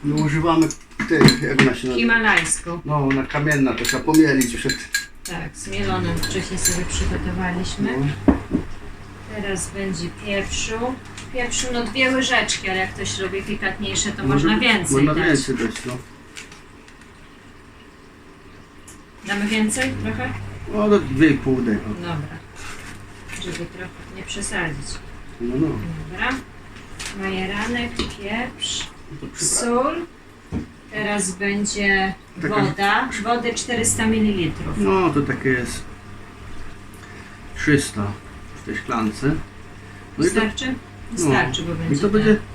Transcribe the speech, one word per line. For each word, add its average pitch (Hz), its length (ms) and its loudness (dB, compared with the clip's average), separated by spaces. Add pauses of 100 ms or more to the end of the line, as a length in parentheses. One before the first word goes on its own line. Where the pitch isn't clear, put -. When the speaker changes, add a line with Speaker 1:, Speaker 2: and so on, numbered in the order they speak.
Speaker 1:
my 147 100 2
używamy 156 540 4 (400)
tej, 160 100 4 (300)
jak 135 120 2
ona 131 140 8
się 131 140 -4
nazywa? 127 60 0
Speaker 2:
Himalajską. 185 880 2
Speaker 1:
No, 151 120 0
ona 135 300 4
kamienna, 143 480 2
to 120 100 -2
trzeba 123 200 0
pomielić 139 520 6
przed - 220 -2 (520)
Speaker 2:
Tak, 170 260 -8
zmielone 190 600 0
wcześniej 180 420 -2
sobie 175 260 2
przygotowaliśmy. 180 1040 -2 (100)
Speaker 1:
No. 139 60 0 (1300)
Speaker 2:
Teraz 196 340 -4
będzie 185 380 -4 (180)
pieprzu. 220 680 -2 (380)
Pieprzu, 247 400 -2
no, 240 120 0
dwie 262 260 2
łyżeczki, 247 600 0
ale 185 80 -2
jak 185 160 -2
ktoś 196 240 -4
robi 196 240 -4
pikantniejsze, 208 720 -2
to - 100 -6
Speaker 1:
Może 135 120 2
Speaker 2:
można 165 200 4
Speaker 1:
być, 233 80 2
Speaker 2:
więcej 185 340 2
Speaker 1:
można 147 180 6
Speaker 2:
dać. 175 120 2
Speaker 1:
więcej 135 300 2
dać, 113 180 -2 (120)
no. 123 100 -6 (3250)
Speaker 2:
Damy 202 200 0
więcej 220 440 2 (140)
trochę? 233 280 -2 (420)
Speaker 1:
No, 214 140 4
do 208 120 8
dwie 143 300 6
i 143 40 6
pół 131 280 2
daj, 113 140 4
o. 101 180 -4
Speaker 2:
Dobra. 147 440 -6 (1040)
Żeby 170 220 -6
trochę 180 240 -10 (260)
nie 185 60 -10
przesadzić. 170 640 -4 (540)
Speaker 1:
No, 120 200 -2
no. 160 60 6 (460)
Speaker 2:
Dobra. 214 160 -2 (920)
Majeranek, 202 760 -2
pieprz, 233 920 -6 (260)
Speaker 1:
No - 80 -12
to - 60 -10
przypra- - 340 -2
Speaker 2:
sól. 269 460 2 (840)
Teraz 208 400 -2
będzie 202 800 2 (280)
Speaker 1:
Taka 135 180 0
Speaker 2:
woda. 208 480 2 (160)
Wody 233 300 0
czterysta 233 520 0
mililitrów. 180 720 2
Speaker 1:
No, 190 320 6
to 143 100 4
takie 135 280 0
jest 123 340 0 (1700)
trzysta 110 500 2 (560)
w - 40 -12
tej 110 100 -6
szklance. 113 500 -2 (920)
No 156 80 2
i - 20 4
to 202 60 0
Speaker 2:
Wystarczy? 214 320 0
Speaker 1:
no. - 500 -8
Speaker 2:
Wystarczy, 147 460 2
bo 170 100 -2
Speaker 1:
I 160 40 -2
Speaker 2:
będzie 160 260 0
Speaker 1:
to 208 60 4
będzie, 214 260 6
Speaker 2:
ten. 214 80 0 (120)